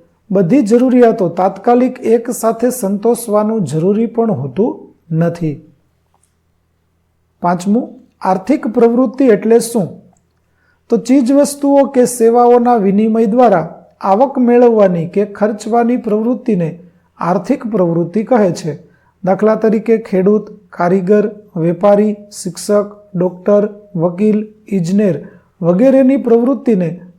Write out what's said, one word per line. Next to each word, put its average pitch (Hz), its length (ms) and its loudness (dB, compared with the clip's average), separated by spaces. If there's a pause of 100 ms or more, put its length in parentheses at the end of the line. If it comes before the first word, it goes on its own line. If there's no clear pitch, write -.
(320)
બધી 196 300 2
જરૂરિયાતો 233 680 2
તાત્કાલિક 240 720 0
એક 233 300 0
સાથે 226 400 -2
સંતોષવાનું 208 960 -2
જરૂરી 180 420 0
પણ 226 260 -2
હોતું 143 600 -6 (220)
નથી. 165 460 -4 (1800)
પાંચમું, 185 580 -2 (220)
આર્થિક 190 460 -2
પ્રવૃત્તિ 240 580 0
એટલે 220 340 4
શું? 202 420 -6 (880)
તો 233 80 0
ચીજવસ્તુઓ 277 880 2
કે 247 200 0
સેવાઓના 240 720 2
વિનિમય 220 500 0
દ્વારા 196 600 0 (160)
આવક 240 360 0
મેળવવાની 226 680 2
કે 196 180 -2
ખર્ચવાની 226 720 -2
પ્રવૃત્તિને 220 840 -4 (380)
આર્થિક 202 500 -4
પ્રવૃત્તિ 175 560 -2
કહે 214 280 0
છે. - 380 -10 (340)
દાખલા 196 320 0
તરીકે 220 420 0
ખેડૂત, 208 720 -2
કારીગર, 196 640 0 (240)
વેપારી, 202 600 2 (160)
શિક્ષક, 202 540 -4 (300)
ડોક્ટર, 202 540 0 (260)
વકીલ, 202 580 -2 (140)
ઇજનેર 190 600 -2 (340)
વગેરેની 254 560 4
પ્રવૃત્તિને 233 840 0 (180)